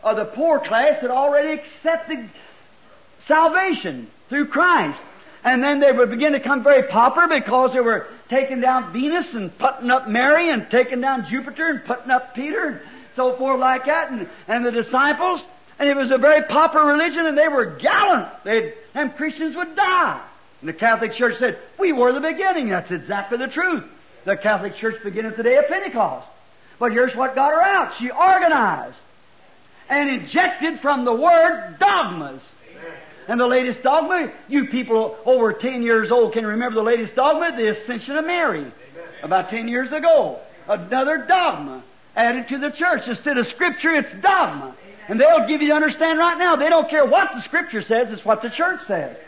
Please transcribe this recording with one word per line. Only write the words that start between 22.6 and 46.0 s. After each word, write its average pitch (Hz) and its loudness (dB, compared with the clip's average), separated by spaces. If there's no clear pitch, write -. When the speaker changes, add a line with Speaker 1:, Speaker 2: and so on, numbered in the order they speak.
Speaker 1:
That's 180 -4
exactly 196 -6
the 262 -6
truth. 330 -2
The 190 0
Catholic 202 -2
Church 220 -6
began 202 -8
at 220 -8
the 233 -6
day 240 4
of 294 4
Pentecost. 247 -4
But 233 -2
here's 247 2
what 262 -2
got 277 2
her 320 2
out. 381 0
She 247 -6
organized 302 2
and 285 0
injected 311 -2
from 262 0
the 240 2
Word 330 2
dogmas. 196 -2
Speaker 2:
Amen. - -18
Speaker 1:
And 240 -2
the 247 4
latest 247 0
dogma, 311 0
you 277 0
people 226 -2
over 233 4
ten 247 -6
years 226 2
old 226 4
can 226 -2
remember 220 -4
the 214 0
latest 233 -2
dogma, 302 2
the 226 0
Ascension 240 -6
of 311 -2
Mary. 320 -2
Speaker 2:
Amen. 131 -12
Speaker 1:
About 180 -2
ten 226 -8
years 254 -4
ago. 302 2
Another 254 -2
dogma 165 -2
added 240 -2
to 269 -6
the 285 -4
church. 320 -2
Instead 196 -4
of - 0
Scripture, 330 -2
it's 285 -2
dogma. - 0
And 220 -2
they'll 311 6
give 302 -2
you 294 0
to 302 4
understand 311 0